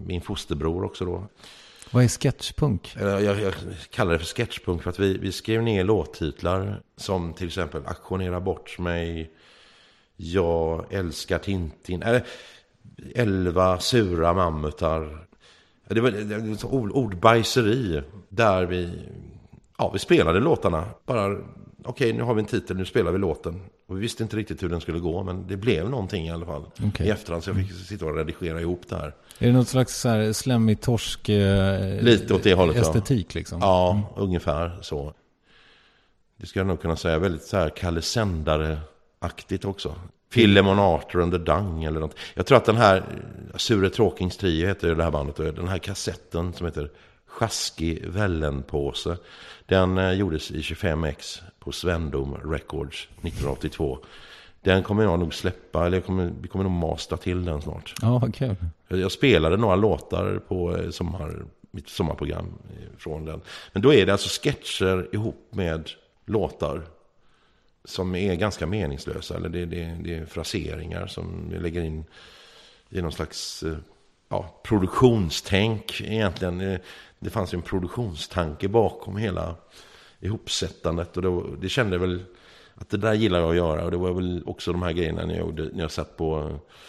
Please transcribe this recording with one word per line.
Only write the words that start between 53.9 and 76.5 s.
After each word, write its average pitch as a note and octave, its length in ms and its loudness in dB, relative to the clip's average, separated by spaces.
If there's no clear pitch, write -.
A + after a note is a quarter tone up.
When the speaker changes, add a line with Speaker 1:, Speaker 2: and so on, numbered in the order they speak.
Speaker 1:
Den F#2+ 200 6
kommer G#2 200 2
jag F2+ 160 4
nog E2 160 0
släppa, - 520 -2
eller F#2 100 2
jag F2+ 100 -2
kommer, F#2 340 0
vi F2+ 80 -12
kommer F#2+ 140 -2
nog F#2+ 100 2
masta D#2+ 440 -2
till F2+ 280 -2
den D#2 180 -2
snart. - 400 -10
Speaker 2:
Ja, A#2+ 160 4
vad A#2 160 0
kul. A#2+ 220 -2
Speaker 1:
Jag, F2+ 100 -2
jag F#2+ 140 0
spelade F2 440 6
några G#2 200 4
låtar F#2+ 640 0
på, F2 280 -2
eh, F2 140 -4
sommar, F2 540 -8
mitt - 180 -14
sommarprogram, D#2+ 580 -4
eh, - 280 -18
från D#2 260 -10
den. D#2 160 -10
Men G2+ 100 0
då C#3+ 120 8
är F#2+ 120 10
det F#2+ 60 4
alltså G2+ 160 0
sketcher F#2 720 0
ihop G#2 380 -6
med E2 400 -4
låtar E2 560 -2
som F#2 300 -4
är F#2 200 0
ganska E2+ 320 -2
meningslösa, D#2 680 -6
eller E2+ 120 -6
det, F2 160 -6
det, E2+ 400 -8
det E2+ 100 -6
är D#2+ 120 -8
fraseringar D#2+ 800 -8
som E2+ 440 -10
vi E2+ 80 -8
lägger E2+ 240 -4
in D#2 220 -6
i F2+ 140 -6
någon E2 100 -4
slags, - 500 -10
eh, D#2+ 140 -4
ja, F2+ 340 -8
produktionstänk G#2 1400 2
egentligen. F#2 600 -2